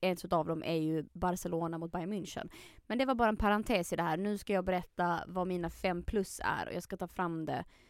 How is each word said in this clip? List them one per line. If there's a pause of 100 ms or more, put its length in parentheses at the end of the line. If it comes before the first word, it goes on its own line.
En
utav
dem
är
ju
Barcelona
mot
Bayern
München. (360)
Men
det
var
bara
en
parentes
i
det
här.
Nu
ska
jag
berätta
vad
mina
fem
plus
är
och
jag
ska
ta
fram
det, (260)